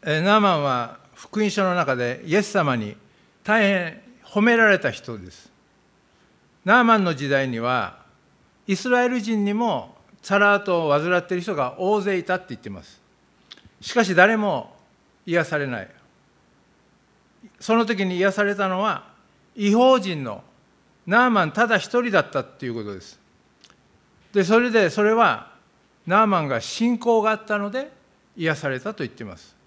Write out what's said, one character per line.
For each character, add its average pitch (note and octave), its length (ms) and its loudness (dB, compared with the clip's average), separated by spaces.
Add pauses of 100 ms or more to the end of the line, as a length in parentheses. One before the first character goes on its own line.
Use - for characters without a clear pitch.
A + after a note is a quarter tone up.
え D#3 140 -2
ー、 - 20 -2
ナ G3+ 180 2
ー - 20 4
マ G3+ 140 4
ン D3 100 -2
は B2 340 -4 (160)
福 - 260 -8
音 G#3 100 0
書 G3+ 120 -2
の F3+ 140 0
中 C#3+ 180 0
で B2 320 -4
イ D#3+ 80 -2
エ G#3 80 2
ス G3+ 80 -6
様 D3+ 240 0
に G#2+ 220 -6 (480)
大 A3 180 2
変 F#3 380 -2 (240)
褒 - 160 -4
め A#3 160 4
ら A3+ 120 6
れ F#3+ 120 4
た C#3+ 100 -2
人 A2+ 260 -12
で F#2 140 -16
す。 - 220 -20 (1120)
ナ A3+ 160 6
ー A#3+ 40 4
マ A3+ 120 6
ン G3+ 80 2
の E3+ 100 0
時 C#3 140 -6
代 C3+ 200 0
に A#2 120 -6
は、 A#2 400 -4 (680)
イ G3 80 0
ス A3 140 -8
ラ B3 160 4
エ B3 40 2
ル B3 120 -2
人 G#3+ 240 -2
に G3+ 100 -2
も G#3+ 400 -4 (260)
サ G3+ 200 0
ラ G3+ 180 4
ー G3 60 -6
ト F3 240 -2
を - 20 2
患 D#3+ 260 2
っ F3 80 0
て F#3 100 -6
い - 20 -4
る F3+ 60 -6
人 G3 120 -6
が C3+ 240 -4
大 G3+ 220 0
勢 F#3+ 180 -2
い E3+ 60 -6
た F#3 120 -2
っ - 40 -4
て F3+ 100 -20
言 A2+ 80 -12
っ - 20 -20
て - 80 -16
ま F#2+ 140 -14
す。 - 180 -20 (800)
し - 120 -14
か A#3 120 2
し F#3 100 -2
誰 G3 220 6
も F#3+ 380 -4 (500)
癒 E3+ 200 0
さ D#3 140 -4
れ C#3 100 -4
な A#2 140 -8
い。 F#2 80 -16 (1700)
そ A3+ 160 0
の A3+ 100 2
時 G3+ 180 -2
に F3+ 120 -4
癒 F#3+ 160 2
さ G3+ 100 -2
れ G3+ 140 -2
た F#3+ 120 -2
の F#3 120 -4
は、 G3+ 320 -6 (420)
異 G3+ 180 0
邦 B3 280 6
人 E3+ 240 -6
の G#2+ 180 -10 (640)
ナ A#3 220 4
ー - 20 2
マ G3+ 140 4
ン D3+ 80 -4
た A3+ 160 0
だ A3 100 2
一 A#3+ 240 -2
人 A#3+ 80 -4
だ F#3+ 100 4
っ C#3+ 100 -4
た C#3 100 -4
っ - 40 -6
て - 220 -14
い B2 40 -6
う A#2 40 -8
こ A2+ 80 -8
と G#2 100 -10
で F#2+ 80 -12
す。 - 200 -20 (1120)
で、 G3+ 100 2
そ G3+ 160 4
れ A#3+ 140 0
で、 G3+ 180 4
そ G#3 140 -2
れ G#3+ 80 4
は F#3+ 400 0 (540)
ナ G3 180 2
ー - 20 0
マ F#3+ 160 2
ン D3 60 -4
が B2 120 -2
信 A#3 380 -2
仰 A#3 240 2
が G#3+ 80 0
あ A3 40 0
っ G#3+ 100 -12
た G#3 140 -4
の G3+ 120 -6
で C4 220 -8 (440)
癒 D#3+ 200 -2
さ D3 120 -6
れ C3 120 -6
た G#3 140 -8
と D#3+ 100 -8
言 A#2+ 40 -8
っ - 40 -10
て - 120 -14
ま F#2 120 -14
す。 - 300 -20